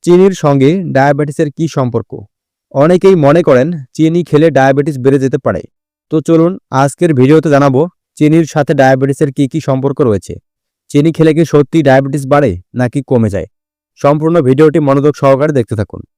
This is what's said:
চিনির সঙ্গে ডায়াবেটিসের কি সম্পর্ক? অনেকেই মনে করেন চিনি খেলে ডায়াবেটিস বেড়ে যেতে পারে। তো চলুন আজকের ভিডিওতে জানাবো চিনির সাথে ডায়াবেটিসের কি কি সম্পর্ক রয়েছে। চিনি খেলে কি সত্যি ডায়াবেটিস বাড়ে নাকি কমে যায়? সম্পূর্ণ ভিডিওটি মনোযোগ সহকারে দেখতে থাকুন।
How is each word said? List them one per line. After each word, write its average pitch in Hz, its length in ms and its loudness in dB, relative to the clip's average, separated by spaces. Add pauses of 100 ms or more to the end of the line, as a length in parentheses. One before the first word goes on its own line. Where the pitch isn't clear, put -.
চিনির 185 300 4
সঙ্গে 143 360 2 (220)
ডায়াবেটিসের 147 580 0
কি 165 180 -6
সম্পর্ক? 120 420 -4 (640)
অনেকেই 180 420 4
মনে 151 260 4
করেন 139 260 2 (260)
চিনি 160 300 0
খেলে 151 260 2
ডায়াবেটিস 135 480 0
বেড়ে 135 200 0
যেতে 135 200 -2
পারে। 101 240 -4 (500)
তো 156 80 -2
চলুন 165 320 0 (220)
আজকের 143 400 -2
ভিডিওতে 147 360 2
জানাবো 139 300 2 (360)
চিনির 156 300 2
সাথে 156 280 -4
ডায়াবেটিসের 135 580 0
কি 143 160 -2
কি 156 120 -8
সম্পর্ক 135 400 -4
রয়েছে। 107 340 -2 (560)
চিনি 147 220 0
খেলে 160 220 2
কি 165 100 0
সত্যি 147 380 0
ডায়াবেটিস 135 440 0
বাড়ে 143 240 0 (240)
নাকি 123 320 -4
কমে 113 240 0
যায়? 90 160 -6 (540)
সম্পূর্ণ 151 420 0
ভিডিওটি 139 380 2
মনোযোগ 143 360 0
সহকারে 139 360 0
দেখতে 120 240 -4
থাকুন। 95 240 -8 (180)